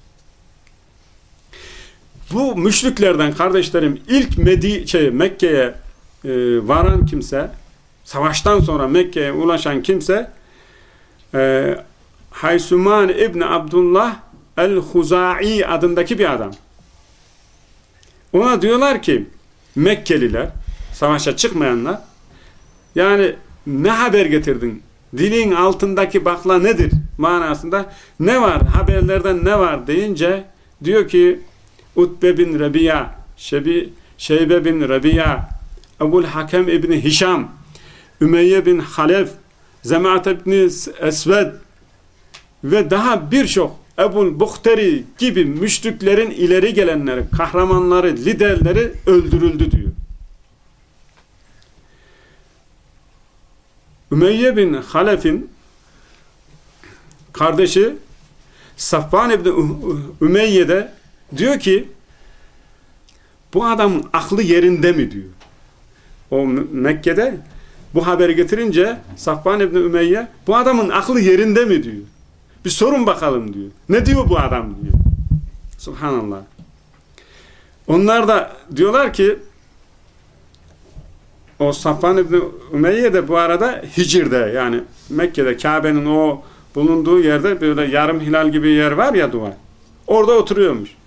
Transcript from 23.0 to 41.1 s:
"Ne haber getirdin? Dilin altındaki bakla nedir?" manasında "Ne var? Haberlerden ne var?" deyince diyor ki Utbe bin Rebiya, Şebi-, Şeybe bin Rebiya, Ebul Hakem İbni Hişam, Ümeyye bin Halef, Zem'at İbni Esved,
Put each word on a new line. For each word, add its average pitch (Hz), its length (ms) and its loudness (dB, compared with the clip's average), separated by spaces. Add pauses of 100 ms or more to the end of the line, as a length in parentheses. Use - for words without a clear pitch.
"Ne 147 240 0
haber 226 360 2
getirdin? 131 560 -2 (340)
Dilin 208 360 0
altındaki 190 720 0
bakla 175 340 0
nedir?" 175 340 2 (260)
manasında 170 720 -2 (280)
"Ne 233 200 2
var? 180 220 2
Haberlerden 185 840 2
ne 208 140 2
var?" 151 280 0
deyince 185 580 -2 (400)
diyor 196 240 2
ki 180 320 4 (560)
Utbe 175 420 2
bin 165 200 0
Rebiya, 151 560 0 (220)
Şebi-, 156 520 -4 (300)
Şeybe 160 460 2
bin 160 240 0
Rebiya, 151 600 0 (520)
Ebul 165 240 2
Hakem 156 440 -2
İbni 165 360 0
Hişam, 156 460 0 (680)
Ümeyye 170 460 4
bin 175 120 4
Halef, 165 500 0 (540)
Zem'at 180 440 0
İbni 190 420 2 (320)
Esved, 160 520 0 (1120)